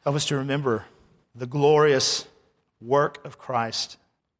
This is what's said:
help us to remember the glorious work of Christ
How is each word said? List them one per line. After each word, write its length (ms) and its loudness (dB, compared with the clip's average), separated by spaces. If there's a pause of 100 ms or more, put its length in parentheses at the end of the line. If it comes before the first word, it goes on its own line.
help 120 0
us 100 -4
to 100 -2
remember 500 -2 (480)
the 120 -12
glorious 800 2 (540)
work 440 0
of 140 -18
Christ 600 -6 (420)